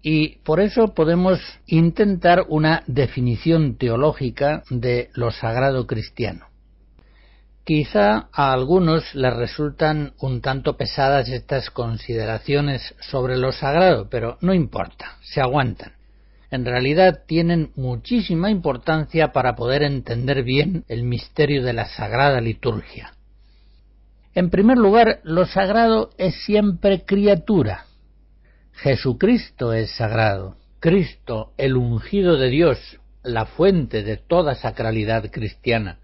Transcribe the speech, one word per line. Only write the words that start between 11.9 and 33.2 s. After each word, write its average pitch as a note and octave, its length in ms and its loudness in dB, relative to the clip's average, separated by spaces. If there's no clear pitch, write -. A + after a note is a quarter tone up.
sobre B2+ 360 -4
lo B2+ 140 0
sagrado, C#3+ 580 2
pero A#2 320 -6
no F#3 140 0
importa, - 680 -4
se - 180 -6
aguantan. B2+ 580 -4
En B2+ 140 -4
realidad C3+ 640 2
tienen E3 500 0
muchísima E3 760 -2
importancia D#3 800 -2
para B2 220 0
poder B2 280 0
entender C3 640 -2
bien C#3+ 440 -2
el A#2 140 -6
misterio C3+ 600 -2
de B2 120 -2
la A2 100 -4
sagrada A#2+ 560 0
liturgia. - 720 -6
En F3+ 160 2
primer A3 280 6
lugar, A3 460 6
lo E3 220 2
sagrado A3 720 2
es F#3 180 -2
siempre G3+ 600 2
criatura. G3 800 2
Jesucristo C3 1000 -2
es A2 160 -2
sagrado. G#2 680 -2
Cristo, D3 800 -2
el C3+ 180 0
ungido C3 640 0
de C3 100 2
Dios, C#3 300 2